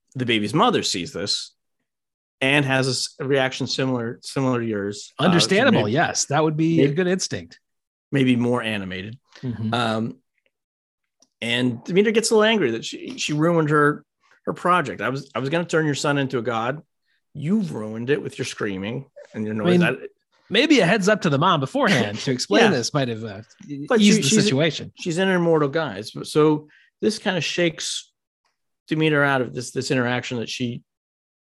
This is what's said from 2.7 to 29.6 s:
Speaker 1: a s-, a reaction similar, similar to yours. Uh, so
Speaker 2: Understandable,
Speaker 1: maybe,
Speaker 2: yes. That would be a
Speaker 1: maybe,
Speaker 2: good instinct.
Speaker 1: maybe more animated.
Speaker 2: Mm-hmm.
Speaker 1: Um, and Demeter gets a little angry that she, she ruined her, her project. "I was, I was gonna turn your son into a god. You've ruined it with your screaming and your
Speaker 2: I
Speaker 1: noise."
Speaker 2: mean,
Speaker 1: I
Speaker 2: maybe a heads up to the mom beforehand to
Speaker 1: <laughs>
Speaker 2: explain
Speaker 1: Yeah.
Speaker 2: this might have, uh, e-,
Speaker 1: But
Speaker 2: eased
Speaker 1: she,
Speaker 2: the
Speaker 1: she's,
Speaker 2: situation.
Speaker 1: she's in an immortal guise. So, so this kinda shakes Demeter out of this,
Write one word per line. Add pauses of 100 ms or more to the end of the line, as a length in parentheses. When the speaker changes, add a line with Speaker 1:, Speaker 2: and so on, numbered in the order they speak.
Speaker 1:
a
s-,
a
reaction
similar,
similar
to
yours.
Uh,
so
Speaker 2:
Understandable,
Speaker 1:
maybe,
Speaker 2:
yes.
That
would
be
a
Speaker 1:
maybe,
Speaker 2:
good
instinct. (520)
Speaker 1:
maybe
more
animated. (240)
Speaker 2:
Mm-hmm.
Speaker 1:
Um, (1200)
and
Demeter
gets
a
little
angry
that
she,
she
ruined
her, (420)
her
project.
"I
was,
I
was
gonna
turn
your
son
into
a
god. (520)
You've
ruined
it
with
your
screaming (280)
and
your
Speaker 2:
I
Speaker 1:
noise."
Speaker 2:
mean,
Speaker 1:
I (540)
Speaker 2:
maybe
a
heads
up
to
the
mom
beforehand
to
Speaker 1:
<laughs>
Speaker 2:
explain
Speaker 1:
Yeah.
Speaker 2:
this
might
have,
uh, (260)
e-,
Speaker 1:
But
Speaker 2:
eased
Speaker 1:
she,
Speaker 2:
the
Speaker 1:
she's,
Speaker 2:
situation.
Speaker 1:
she's
in
an
immortal
guise.
So,
so (340)
this
kinda
shakes (760)
Demeter
out
of
this,